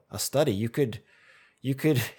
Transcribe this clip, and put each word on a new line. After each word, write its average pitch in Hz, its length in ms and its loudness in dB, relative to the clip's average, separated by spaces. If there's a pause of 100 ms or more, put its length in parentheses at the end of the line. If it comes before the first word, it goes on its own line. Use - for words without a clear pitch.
(100)
a - 100 -10
study. 143 340 0
You 110 140 -2
could, 123 340 -2 (600)
you 135 120 -2
could, 139 260 2 (180)